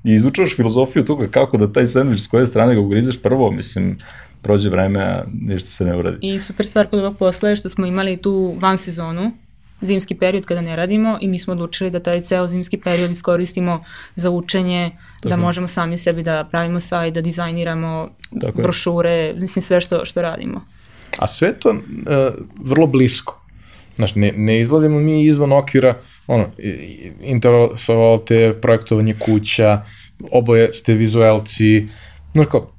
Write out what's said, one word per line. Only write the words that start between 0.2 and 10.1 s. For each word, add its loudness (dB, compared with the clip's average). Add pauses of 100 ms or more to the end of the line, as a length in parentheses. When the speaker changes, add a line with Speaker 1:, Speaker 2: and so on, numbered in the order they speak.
Speaker 1:
filozofiju 0
toga -2
kako 2
da 2
taj 2
sendvič 0
s -4
koje 2
strane 2
ga 4
ugrizeš 0
prvo, 2
mislim, -4 (440)
prođe 2
vreme, 0
a -4 (100)
ništa -6
se -6
ne -2
uradi. -4
Speaker 2:
I -4
super -6
stvar 0
kod -4
ovog -4
posla 0
je 2
što -10
smo -4
imali -2
tu -2
van 2
sezonu, -6 (500)
zimski -2